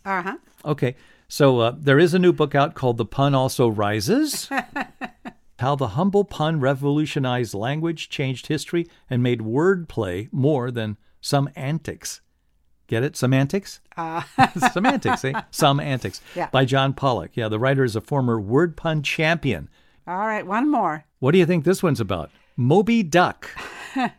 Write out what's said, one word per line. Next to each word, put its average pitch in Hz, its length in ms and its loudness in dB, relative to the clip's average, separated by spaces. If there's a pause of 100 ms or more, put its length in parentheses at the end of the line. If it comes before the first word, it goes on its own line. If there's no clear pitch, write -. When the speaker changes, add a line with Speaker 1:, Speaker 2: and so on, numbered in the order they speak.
Speaker 1:
Uh-huh. 196 340 -4 (260)
Speaker 2:
Okay. 143 320 -2 (320)
So, 131 320 4
uh, 117 180 2
there 139 220 4
is 170 120 6
a 185 60 4
new 180 140 6
book 147 240 0
out 147 180 2
called 123 240 0
The 117 80 0
Pun 139 300 0
Also 131 320 2
Rises. 110 840 0 (540)
Speaker 1:
<laughs> - 560 -18
Speaker 2:
How 139 160 0
the 135 120 -2
humble 190 360 2
pun 156 340 -2
revolutionized 135 960 0
language, 151 540 -4
changed 131 400 -6
history, 165 400 -4 (200)
and 123 140 0
made 123 180 2
wordplay 117 920 -2
more 127 400 0
than 110 240 -6 (280)
some 139 300 0
antics. - 680 -8 (680)
Get 117 160 0
it? - 120 -4
Semantics? 139 640 0 (180)
Speaker 1:
Uh. 165 260 -8 (140)
Speaker 2:
<laughs> 180 360 2
Semantics, 247 520 0
eh? 127 160 -4 (120)
Some 143 260 4
antics. 131 420 -6 (140)
Speaker 1:
Yeah. 175 160 -6
Speaker 2:
By 135 140 4
John 135 300 0
Pollock. 117 420 -2
Yeah, 113 120 -2
the 107 120 -2
writer 135 240 2
is 110 100 -2
a 110 60 -2
former 123 400 0
word 143 360 2
pun 156 280 -2
champion. 147 640 -2 (360)
Speaker 1:
All 185 220 -6
right, 214 180 -4
one 226 240 -2
more. 185 360 -2 (160)
Speaker 2:
What 127 100 2
do 185 80 6
you 170 80 6
think 165 180 2
this 185 160 2
one's 139 200 2
about? 92 320 -4 (240)
Moby 190 480 4
Duck. 165 440 2 (460)
Speaker 1:
<laughs> 254 240 -2